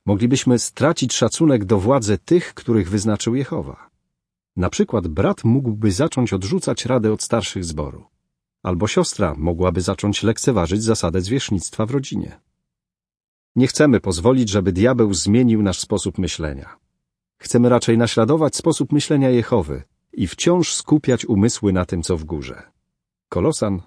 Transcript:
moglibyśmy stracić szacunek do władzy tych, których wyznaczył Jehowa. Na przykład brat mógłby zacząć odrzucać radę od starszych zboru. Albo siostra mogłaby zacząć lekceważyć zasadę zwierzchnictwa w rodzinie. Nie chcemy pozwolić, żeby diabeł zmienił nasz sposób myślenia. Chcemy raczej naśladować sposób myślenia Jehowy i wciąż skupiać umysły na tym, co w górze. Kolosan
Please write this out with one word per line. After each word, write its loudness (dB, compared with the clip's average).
moglibyśmy 2
stracić -2
szacunek 0
do 2
władzy 0
tych, 0
których 0
wyznaczył -2
Jehowa. -8
Na 0
przykład 0
brat -2
mógłby 2
zacząć 0
odrzucać -2
radę 2
od -6
starszych -4
zboru. -8
Albo 0
siostra 0
mogłaby 0
zacząć -2
lekceważyć 0
zasadę 0
zwierzchnictwa -4
w -6
rodzinie. -6
Nie 4
chcemy 4
pozwolić, 2
żeby 0
diabeł 2
zmienił 2
nasz 0
sposób -4
myślenia. -6
Chcemy 2
raczej 2
naśladować 2
sposób -2
myślenia 2
Jehowy 0
i -2
wciąż 0
skupiać 0
umysły 2
na 0
tym, -4
co -2
w -12
górze. -12
Kolosan -2